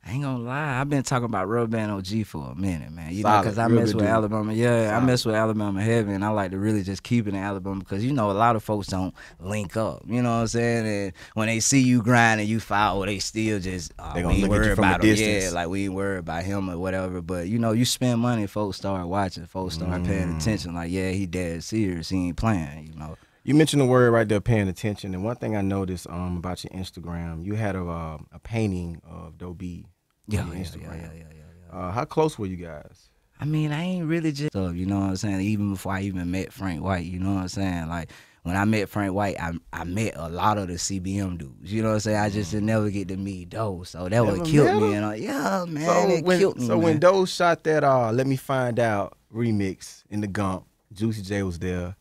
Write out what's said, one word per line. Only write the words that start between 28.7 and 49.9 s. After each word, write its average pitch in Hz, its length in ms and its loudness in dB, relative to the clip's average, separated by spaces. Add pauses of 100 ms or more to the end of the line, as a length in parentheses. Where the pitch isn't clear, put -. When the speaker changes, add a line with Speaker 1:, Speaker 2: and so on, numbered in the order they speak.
Speaker 2:
of 82 280 -16
Doe 90 160 -12
B 85 340 -10
on - 40 -20 (360)
Speaker 1:
Yeah, 101 180 -2
Speaker 2:
your 82 80 -8
Speaker 1:
yeah, 92 80 -8
Speaker 2:
Instagram. 80 220 -12
Speaker 1:
yeah, 82 180 -12
yeah, 80 120 -16
yeah, 82 100 -18 (100)
yeah, 78 400 -20
yeah. 90 60 -10
Speaker 2:
Uh, 90 120 -6
how 120 140 -2
close 156 320 0
were 107 80 -4
you 92 120 -4
guys? 80 520 -14 (300)
Speaker 1:
I - 60 -6
mean, 151 260 0
I 147 100 -2
ain't 180 260 -2
really 160 260 0
just, 143 220 -4
uh, 95 140 0
you 87 160 -4
know 98 140 0
what 98 100 0
I'm 92 60 -2
saying? 98 260 -2
Even 104 300 0
before 95 220 -4
I 95 80 -4
even 92 280 -4
met 92 240 -4
Frank 87 300 -6
White, 90 220 -2
you 92 120 -8
know 95 160 0
what 95 100 0
I'm 90 40 -6
saying? 90 400 -4
Like, 82 240 -8 (320)
when 87 120 -4
I 101 100 2
met 107 240 0
Frank 98 260 -2
White, 101 240 0
I, 85 140 -6 (200)
I 82 120 -8
met 95 300 -2
a 82 140 -10
lot 98 300 2
of 95 80 -4
the 87 100 -6
C 98 220 -4
B 95 180 -4
M 92 200 -2
dudes. 71 360 -12
You 110 80 0
know 110 60 2
what 110 80 2
I'm 107 60 2
saying? 107 160 0
I 104 120 2
just 101 200 -2
Speaker 2:
Mm. - 20 -4
Speaker 1:
didn't 104 160 0
never 110 240 2
get 95 160 -4
to 92 100 -6
meet 95 320 -6
Doe. 101 340 -6
So 90 260 -8
that 117 140 4
would - 160 2
Speaker 2:
Never 170 100 -2
Speaker 1:
kill 147 160 8
Speaker 2:
met - 100 4
Speaker 1:
me. - 180 2
Speaker 2:
him? 208 100 -2
Speaker 1:
And, - 20 -2
uh, - 100 -4
yeah, 196 520 -2
man, 156 180 -6
Speaker 2:
So 202 240 4
Speaker 1:
it 165 160 2
Speaker 2:
when, 180 140 4
Speaker 1:
killed 180 180 4
me, 123 100 -2
Speaker 2:
so 110 100 2
when 165 180 4
Speaker 1:
man. 151 40 2
Speaker 2:
Doe 185 260 6
shot 175 380 2
that, 156 200 2
uh, 127 280 4
Let 131 160 2
Me 135 80 2
Find 127 440 -2
Out 107 380 0 (160)
remix 104 760 -2